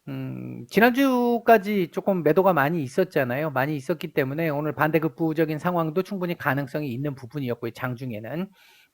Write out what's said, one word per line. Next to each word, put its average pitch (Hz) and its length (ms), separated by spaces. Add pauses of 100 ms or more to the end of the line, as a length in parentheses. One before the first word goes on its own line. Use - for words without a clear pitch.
음, 127 600
지난주까지 233 1200
조금 185 300
매도가 180 320
많이 151 300
있었잖아요. 143 680
많이 139 260
있었기 156 380
때문에 151 360
오늘 147 240
반대급부적인 156 840
상황도 170 460
충분히 180 340
가능성이 143 560
있는 139 220
부분이었고요. 120 560
장중에는. 123 760 (460)